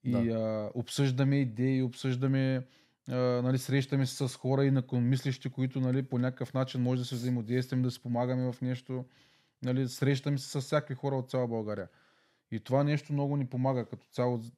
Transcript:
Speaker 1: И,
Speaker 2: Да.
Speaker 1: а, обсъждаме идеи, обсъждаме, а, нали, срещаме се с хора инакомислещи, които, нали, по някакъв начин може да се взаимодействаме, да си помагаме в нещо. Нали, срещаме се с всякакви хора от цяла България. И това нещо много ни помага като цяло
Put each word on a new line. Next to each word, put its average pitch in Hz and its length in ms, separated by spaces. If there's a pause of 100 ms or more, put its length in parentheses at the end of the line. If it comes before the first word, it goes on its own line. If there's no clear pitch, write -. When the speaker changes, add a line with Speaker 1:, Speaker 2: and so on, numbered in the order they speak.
Speaker 1:
И, 127 80
Speaker 2:
Да. 120 80
Speaker 1:
а, 110 540
обсъждаме 135 640
идеи, 131 480
обсъждаме, 131 840 (420)
а, 127 60
нали, 127 420
срещаме 135 480
се 127 220
с 127 80
хора 135 300
инакомислещи, 131 840
които, 131 320
нали, 127 220
по 127 140
някакъв 127 360
начин 131 280
може 123 200
да 123 40
се 127 100
взаимодействаме, 123 680
да 123 80
си - 100
помагаме 127 500
в - 100
нещо. 127 440 (580)
Нали, 127 260
срещаме 139 480
се - 120
с 139 120
всякакви 143 340
хора 139 200
от 127 140
цяла 123 180
България. 107 400 (640)
И 113 80
това 135 240
нещо 147 300
много 143 240
ни 135 100
помага 127 380
като - 220
цяло 123 340 (160)